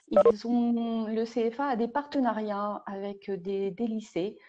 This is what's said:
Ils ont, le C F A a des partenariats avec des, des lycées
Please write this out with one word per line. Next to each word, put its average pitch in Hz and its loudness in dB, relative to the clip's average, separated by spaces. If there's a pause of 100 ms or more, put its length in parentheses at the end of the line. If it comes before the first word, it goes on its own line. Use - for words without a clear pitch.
Ils 214 6
ont, 233 0
le 220 0
C 226 0
F 254 -4
A 285 0
a 262 0
des 233 2
partenariats 214 -2
avec 202 -8
des, 196 -2
des 233 -4
lycées 214 -4 (120)